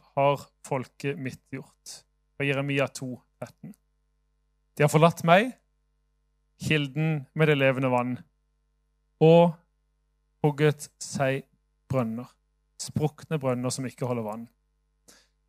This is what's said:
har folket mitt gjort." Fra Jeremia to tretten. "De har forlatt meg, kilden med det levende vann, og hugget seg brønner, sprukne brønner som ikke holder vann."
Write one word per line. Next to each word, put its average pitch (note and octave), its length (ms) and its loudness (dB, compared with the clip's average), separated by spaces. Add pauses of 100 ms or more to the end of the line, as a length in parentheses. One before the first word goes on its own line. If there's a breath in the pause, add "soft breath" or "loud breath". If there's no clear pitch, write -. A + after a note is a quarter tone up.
(180)
har C#3 300 0 (180)
folket C#3+ 500 -8
mitt B2+ 360 -12
gjort." - 520 -18 (300)
Fra C#3 140 -6
Jeremia C#3 400 -2
to B2+ 340 -12 (160)
tretten. - 380 -18 (1000)
"De C#3+ 80 2
har D3 60 4
forlatt D#3+ 340 4
meg, G3 300 4 (1040)
kilden D3+ 760 -2
med D#3 120 4
det D3 120 4
levende C3+ 340 2
vann, B2 220 -2 (1040)
og E3+ 320 8 (880)
hugget D3 560 0
seg C3+ 460 -6 (440)
brønner, A#2+ 380 -4 (560)
sprukne - 560 -6
brønner B2+ 340 -4
som C3 140 -8
ikke A#2+ 240 -8
holder A#2 160 -4
vann." A2+ 220 -10 (1000 soft breath)